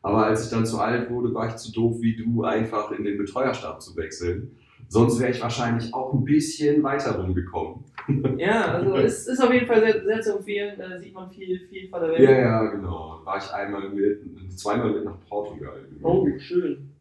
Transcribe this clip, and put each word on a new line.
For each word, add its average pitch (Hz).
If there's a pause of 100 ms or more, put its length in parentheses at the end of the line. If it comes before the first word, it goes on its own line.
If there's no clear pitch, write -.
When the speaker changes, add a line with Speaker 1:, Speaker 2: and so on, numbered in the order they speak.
Speaker 1:
Aber 107
als 110
ich -
dann 113
zu 113
alt 117
wurde, 120
war -
ich 113
zu -
doof 113
wie 113
du, 113
einfach 110
in 104
den 104
Betreuerstab 117
zu 85
wechseln. 87 (320)
Sonst 120
wäre 123
ich -
wahrscheinlich 117
auch 127
ein 139
bisschen 147
weiter 135
rumgekommen. - (220)
<laughs> 135
Speaker 2:
Ja, 208
also 190
es -
ist 254
auf 247
jeden 240
Fall 226
sehr, 220
sehr 220
zu 202
empfehlen. 202
Da 185
sieht -
man 185
viel, 185 (100)
viel 190
von 175
der 160
Welt. 165
Speaker 1:
Ja, 135
ja, 113
genau. 95
War -
ich -
einmal 101
mit, 101 (380)
zweimal 113
mit -
nach - (120)
Portugal. - (220)
Speaker 2:
Oh, 185 (120)
schön. 165 (120)